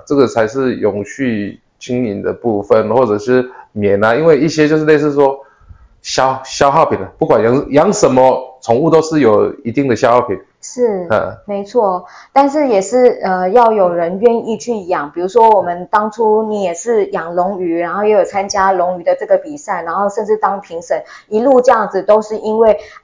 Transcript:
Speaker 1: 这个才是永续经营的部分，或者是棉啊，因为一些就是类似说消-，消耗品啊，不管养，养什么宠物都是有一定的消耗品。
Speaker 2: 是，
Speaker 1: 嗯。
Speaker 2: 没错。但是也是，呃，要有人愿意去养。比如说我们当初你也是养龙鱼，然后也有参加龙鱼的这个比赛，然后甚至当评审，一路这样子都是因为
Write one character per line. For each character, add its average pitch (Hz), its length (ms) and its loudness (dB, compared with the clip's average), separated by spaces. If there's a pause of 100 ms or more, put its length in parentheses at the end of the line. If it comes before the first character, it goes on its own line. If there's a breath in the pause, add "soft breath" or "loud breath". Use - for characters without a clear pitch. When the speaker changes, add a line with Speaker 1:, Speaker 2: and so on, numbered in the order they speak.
Speaker 1:
这 143 120 -4
个 135 100 4
才 110 220 0
是 131 280 -2
永 104 280 -4
续 110 560 -6 (180)
经 127 260 -6
营 101 160 -6
的 92 120 -4
部 104 280 -4
分， 110 320 2
或 127 140 2
者 104 100 0
是 123 320 0 (240 loud breath)
棉 101 300 0
啊， 113 140 2
因 156 80 -2
为 160 140 4
一 156 100 0
些 151 180 0
就 156 100 0
是 156 80 -2
类 156 140 4
似 147 140 0
说 139 260 2 (640 soft breath)
消-， 131 420 -2
消 - 260 0
耗 156 140 2
品 107 140 -2
啊， 92 100 -10 (100)
不 - 60 -2
管 135 180 4
养， 123 280 0
养 160 220 2
什 139 180 2
么 127 500 2
宠 117 180 0
物 156 120 0
都 160 100 6
是 156 200 0
有 104 320 4 (120)
一 117 60 -6
定 139 160 -2
的 123 80 0
消 117 160 2
耗 123 120 4
品。 98 140 -6 (260)
Speaker 2:
是， 208 460 -4
Speaker 1:
嗯。 190 380 -2
Speaker 2:
没 202 180 -8
错。 196 400 -2 (300 loud breath)
但 277 160 4
是 294 180 0
也 196 140 2
是， 247 420 2
呃， 185 240 -2
要 226 240 4
有 180 220 2
人 175 260 -4
愿 233 260 2
意 220 120 -4
去 233 240 -6
养。 160 280 -4
比 - 80 -12
如 175 80 -2
说 226 220 4
我 208 140 4
们 175 280 -8
当 214 200 0
初 220 320 0
你 214 200 -4
也 170 120 -4
是 214 320 -2
养 175 280 -8
龙 180 240 -2
鱼， 170 220 -2
然 170 140 -4
后 208 100 -2
也 214 60 2
有 202 160 4
参 196 200 -4
加 196 240 0
龙 180 300 -2
鱼 - 20 -14
的 180 160 0
这 208 60 -10
个 196 140 2
比 151 180 -12
赛， 180 260 -8
然 170 120 -6
后 202 160 -2
甚 208 160 -6
至 214 100 0
当 196 240 -2
评 175 220 -12
审， 165 200 -4 (260 loud breath)
一 214 120 -2
路 247 220 4
这 254 100 -2
样 214 160 0
子 190 140 -4
都 214 180 2
是 214 160 -8
因 214 220 -4
为 226 200 4 (260 loud breath)